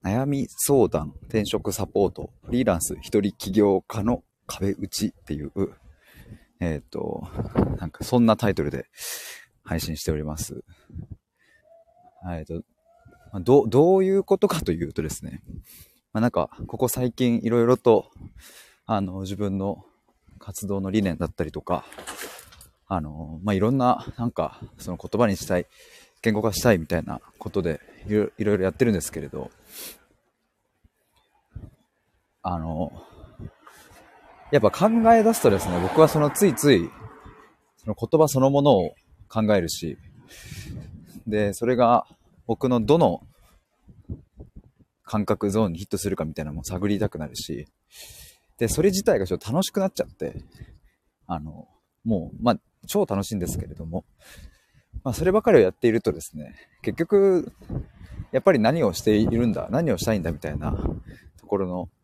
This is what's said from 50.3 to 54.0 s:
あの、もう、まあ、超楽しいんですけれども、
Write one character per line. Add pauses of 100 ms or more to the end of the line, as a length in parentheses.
あ
の、 (380)
も
う、
ま
あ、 (300)
超
楽
し
い
ん
で
す
け
れ
ど
も、 (1000)